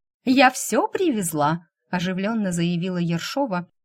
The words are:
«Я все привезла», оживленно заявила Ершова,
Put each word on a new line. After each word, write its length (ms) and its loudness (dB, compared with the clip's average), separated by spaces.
«Я 260 6
все 380 -2
привезла», 800 0
оживленно 600 -2
заявила 480 -2
Ершова, 680 -2